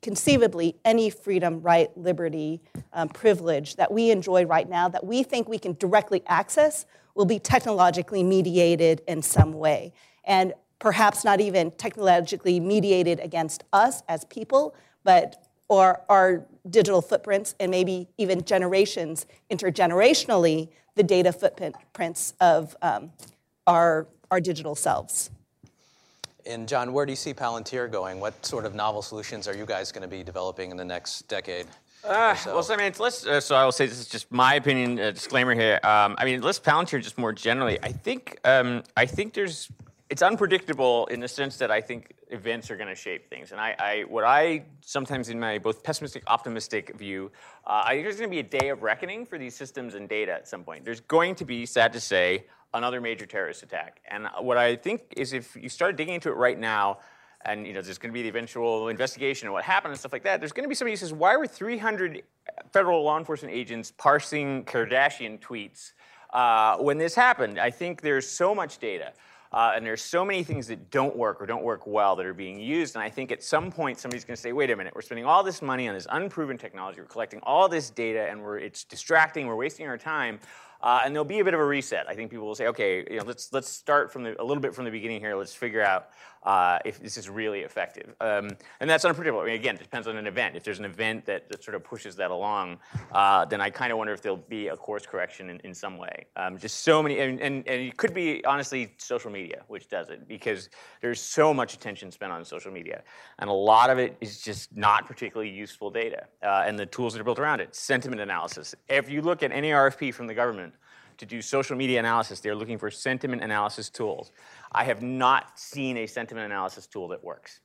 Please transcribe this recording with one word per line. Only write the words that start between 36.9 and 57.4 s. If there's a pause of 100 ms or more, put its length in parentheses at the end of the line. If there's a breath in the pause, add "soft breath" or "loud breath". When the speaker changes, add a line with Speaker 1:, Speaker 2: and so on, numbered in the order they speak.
Speaker 3:
just
more
generally.
I
think,
um, (120)
I
think
there's, (400)
it's
unpredictable
in
the
sense
that
I
think (160)
events
are
gonna
shape
things.
And
I,
I,
what
I (180)
sometimes
in
my
both
pessimistic,
optimistic
view, (340 soft breath)
uh,
I
think
there's
gonna
be
a
day
of
reckoning
for
these
systems
and
data
at
some
point.
There's
going
to
be,
sad
to
say, (300 soft breath)
another
major
terrorist
attack. (100)
And (140)
what
I
think
is
if
you
start
digging
into
it
right
now, (460 soft breath)